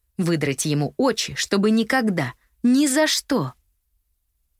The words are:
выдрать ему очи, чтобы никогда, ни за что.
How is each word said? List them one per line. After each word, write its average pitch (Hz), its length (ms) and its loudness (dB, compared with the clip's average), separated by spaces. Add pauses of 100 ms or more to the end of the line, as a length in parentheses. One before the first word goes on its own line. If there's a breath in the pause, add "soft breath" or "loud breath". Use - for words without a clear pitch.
(160)
выдрать 151 480 -2
ему 147 320 -2
очи, 247 380 -2
чтобы 202 360 0
никогда, 214 640 0 (280)
ни 262 240 4
за 294 200 2
что. 180 480 -2 (1040)